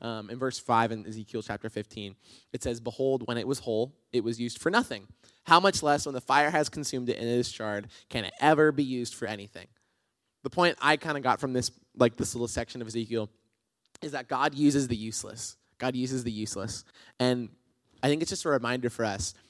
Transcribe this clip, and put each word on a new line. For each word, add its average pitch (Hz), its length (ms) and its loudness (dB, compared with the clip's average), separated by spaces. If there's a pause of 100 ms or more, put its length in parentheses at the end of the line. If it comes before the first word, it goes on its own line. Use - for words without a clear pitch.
Um, 110 300 -8
in 120 80 -12
verse 127 200 -2
five 113 320 4
in 110 160 -8
Ezekiel 110 360 -8
chapter 107 260 -8
fifteen, 104 480 -10 (380)
it 131 80 -10
says, 120 180 -4
"Behold, 127 460 -2
when 120 100 -2
it 110 100 -2
was 135 120 -2
whole, 117 360 -2 (160)
it 120 140 0
was 113 160 -4
used 120 180 -6
for 165 120 -2
nothing. 139 360 0 (380)
How 165 160 8
much 190 220 4
less 147 240 2
when 143 80 -4
the 127 80 -4
fire 147 260 4
has 156 220 2
consumed 127 400 -4
it - 80 -4
and 117 100 -4
it 120 100 2
is 120 140 0
charred, 107 360 -6 (200)
can 117 160 -4
it 90 160 -8
ever 151 320 6
be 143 120 0
used 127 300 -4
for 110 140 -8
anything?" 101 400 -12 (760)
The 131 60 -8
point 175 300 2
I 147 160 4
kinda 147 240 -4
got 123 180 2
from 135 140 -4
this, 123 180 0 (240)
like, 120 220 4
this - 180 -4
little 120 140 -4
section 117 320 -8
of 113 80 -10
Ezekiel 110 400 -4 (720)
is 151 100 -8
that 131 160 -8
God 139 260 2
uses 139 340 4
the 120 80 -2
useless. 110 600 -8 (220)
God 127 180 -2
uses 127 280 -2
the 117 80 -4
useless. 107 520 -6 (340)
And 123 320 0 (520)
I 131 60 2
think 151 140 2
it's 175 80 -2
just 190 140 -6
a 170 40 0
reminder 123 420 0
for 117 140 -4
us 101 300 -4 (160)